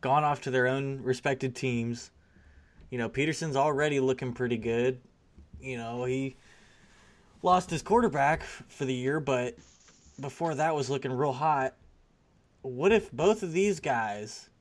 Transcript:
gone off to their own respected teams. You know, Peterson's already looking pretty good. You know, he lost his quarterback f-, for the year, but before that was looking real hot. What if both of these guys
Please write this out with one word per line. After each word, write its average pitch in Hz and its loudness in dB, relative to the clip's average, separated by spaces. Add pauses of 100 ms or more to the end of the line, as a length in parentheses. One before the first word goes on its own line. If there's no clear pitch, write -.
gone 143 4
off 147 0
to 135 -4
their 127 4
own 135 -2
respected 131 -2
teams. 120 -4 (800)
You 123 -6
know, 117 -2
Peterson's 151 -2
already 147 2
looking 131 0
pretty 120 -2
good. 120 0 (600)
You 131 -10
know, 117 -6
he 131 -4 (1040)
lost 180 4
his 165 -4
quarterback 156 4
f-, - -14
for - -6
the 131 0
year, 135 0
but 127 0 (640)
before 160 -4
that 156 0
was 135 -2
looking 135 -2
real 139 0
hot. 135 0 (880)
What 135 2
if 214 2
both 196 2
of 170 -6
these 185 2
guys 107 -4 (100)